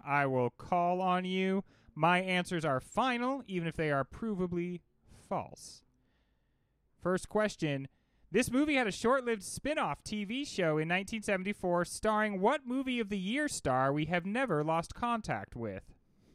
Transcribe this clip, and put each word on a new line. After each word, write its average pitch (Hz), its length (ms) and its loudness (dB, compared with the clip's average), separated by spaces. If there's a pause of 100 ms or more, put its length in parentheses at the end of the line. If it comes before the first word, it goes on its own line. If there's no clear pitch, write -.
I 143 220 2
will 127 240 2
call 180 500 0
on 185 240 2
you. 190 400 0 (280)
My 170 280 4
answers 180 420 0
are 139 160 2
final, 254 680 -2
even 175 200 -2
if 160 80 -4
they 156 160 0
are 135 140 2
provably 180 760 -4 (460)
false. - 540 -8 (1200)
First 180 260 0
question. 151 600 0 (440)
This 233 200 2
movie 294 240 2
had 254 100 2
a 202 60 0
short-lived 233 520 0
spin-off 262 600 -2
T 214 200 -4
V 247 220 -4
show 160 320 0
in 156 100 0
nineteen 190 360 -2
seventy-four 185 600 0
starring 214 540 0
what 262 280 2
movie 254 320 -2
of 214 100 -2
the 208 80 -2
year 233 300 0
star 135 440 2
we 151 140 0
have 175 220 0
never 208 360 0
lost 160 300 -2
contact 208 600 -4
with? 104 280 -6 (520)